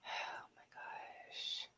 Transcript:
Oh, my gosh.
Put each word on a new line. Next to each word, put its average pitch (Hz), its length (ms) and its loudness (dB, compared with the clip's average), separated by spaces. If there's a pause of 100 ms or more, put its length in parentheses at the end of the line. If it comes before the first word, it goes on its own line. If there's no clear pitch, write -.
Oh, - 400 2 (100)
my - 180 -16
gosh. - 1040 0